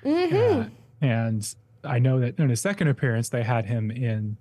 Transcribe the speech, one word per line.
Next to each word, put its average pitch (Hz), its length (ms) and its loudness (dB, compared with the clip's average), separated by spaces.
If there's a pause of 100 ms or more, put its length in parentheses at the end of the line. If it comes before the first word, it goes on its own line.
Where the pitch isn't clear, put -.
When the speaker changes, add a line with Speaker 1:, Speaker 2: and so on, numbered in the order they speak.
Speaker 1:
Mm-hmm. 349 560 2
Speaker 2:
Uh, 220 40 -2 (380)
and 113 520 0 (300)
I 131 140 -2
know 131 220 2
that 120 180 -2
in 143 120 2
a 117 60 2
second 190 320 0
appearance, 117 400 0
they 120 140 -2
had 110 240 0
him 110 240 -2
in, 110 500 -4